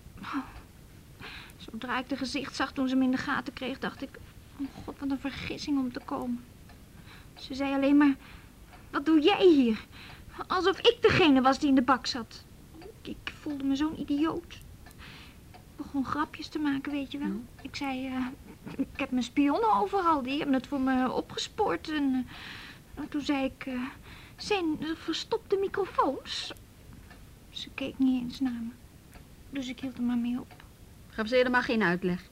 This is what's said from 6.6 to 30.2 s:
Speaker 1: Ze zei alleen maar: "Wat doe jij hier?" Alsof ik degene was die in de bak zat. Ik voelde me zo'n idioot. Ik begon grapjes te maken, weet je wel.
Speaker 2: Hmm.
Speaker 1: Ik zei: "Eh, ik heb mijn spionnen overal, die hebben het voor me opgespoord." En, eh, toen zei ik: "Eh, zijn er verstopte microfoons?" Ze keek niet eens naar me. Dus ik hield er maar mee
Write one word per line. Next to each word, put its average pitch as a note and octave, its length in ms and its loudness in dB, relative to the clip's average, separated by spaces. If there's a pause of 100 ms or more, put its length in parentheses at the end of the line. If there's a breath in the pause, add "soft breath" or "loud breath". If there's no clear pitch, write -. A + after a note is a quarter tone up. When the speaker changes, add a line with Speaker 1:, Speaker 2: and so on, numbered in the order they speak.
Speaker 1:
Ze - 200 -12
zei C#4 180 0
alleen C#4 240 6
maar: C#4+ 180 8 (760 loud breath)
"Wat C#4 160 -2
doe D#4+ 160 6
jij F#4+ 240 6
hier?" C4 400 8 (600 loud breath)
Alsof F4+ 320 2
ik A#4+ 220 6
degene D#4 400 8
was C4 180 4
die D4 100 2
in C4 60 8
de C4+ 60 8
bak B3 240 2
zat. - 380 -8 (580)
Ik - 400 -12
voelde C#4+ 220 -8
me C4+ 120 2
zo'n D#4 240 0
idioot. D4+ 540 -2 (1000 loud breath)
Ik - 220 -20
begon C#4 300 -4
grapjes - 420 -4
te D#4+ 120 -6
maken, C#4 320 0
weet C#4 200 -4
je C#4+ 60 -8
wel. C#4+ 100 -4
Speaker 2:
Hmm. G#3+ 200 -6 (140)
Speaker 1:
Ik - 140 -12
zei: C4 320 -4
"Eh, B3+ 180 -4 (520)
ik C4+ 100 -2 (120)
heb C4+ 120 -4
mijn B3+ 120 0
spionnen D#4+ 500 4
overal, F#4+ 480 4
die C4 160 -2
hebben C#4+ 180 2
het B3+ 120 0
voor C#4+ 140 -2
me C4 300 2
opgespoord." - 800 -2
En, C4+ 380 0 (680 loud breath)
eh, C#4 140 -8
toen D4 120 -4
zei C4+ 240 0
ik: - 200 -6
"Eh, C4 80 -8 (640 loud breath)
zijn E4+ 460 -2
er D#4+ 160 -4
verstopte - 640 -2
microfoons?" - 920 -2 (960)
Ze - 260 -14
keek - 240 -8
niet B3+ 240 4
eens B3 160 -8
naar C4 120 0
me. A#3 180 -6 (800)
Dus C4+ 180 -8
ik B3+ 120 -10
hield C4 180 -8
er B3 60 -2
maar A#3+ 140 0
mee A#3+ 220 -2